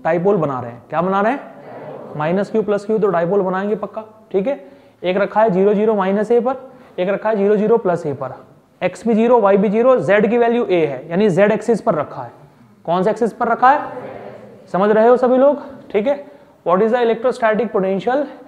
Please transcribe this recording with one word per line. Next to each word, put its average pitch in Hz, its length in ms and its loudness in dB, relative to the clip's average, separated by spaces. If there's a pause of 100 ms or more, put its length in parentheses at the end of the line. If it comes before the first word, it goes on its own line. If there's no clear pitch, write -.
dipole 175 340 2
बना 143 240 -2
रहे 120 100 -10
हैं। 120 180 -20
क्या 156 120 -2
बना 190 200 0
रहे 220 120 0
हैं? - 840 -14
Minus 180 340 -2
q 220 120 0
plus 202 220 -2
q, 220 140 0
तो 202 80 2
dipole 175 340 0
बनाएंगे 190 340 -2
पक्का, 208 280 -10 (280)
ठीक 190 160 -2
है? 277 120 -4 (440)
एक 185 140 -2
रखा 202 240 0
है 226 80 4
ज़ीरो 190 240 2
ज़ीरो 214 220 2
minus 202 360 0
ए 240 80 4
पर, 254 180 -2 (420)
एक 180 100 -2
रखा 202 200 -2
है 220 60 0
ज़ीरो 202 200 2
ज़ीरो 220 220 2
plus 180 280 0
ए 143 80 -4
पर, 127 200 -10 (480)
X 180 260 -4
भी 233 60 2
ज़ीरो, 233 260 4
वाई 202 180 2
भी 202 120 2
ज़ीरो, 240 300 4
जेड 202 300 2
की 240 80 0
value 233 280 2
ए 180 200 2
है, 139 240 -8
यानी 196 200 0
Z 196 220 2
axis 214 300 -2
पर 196 140 0
रखा 139 280 -6
है। 117 80 -16 (540)
कौन 180 180 0
से 208 60 2
axis 214 240 -2
पर 240 140 -4
रखा 233 220 2
है? 294 220 0 (760)
समझ 196 240 0
रहे 220 160 4
हो 247 100 6
सभी 254 200 2
लोग, 277 240 4 (280)
ठीक 214 180 0
है? - 240 -4 (340)
What 180 160 2
is 220 100 2
the 247 80 0
electrostatic 226 720 0
potential 196 500 -2 (260)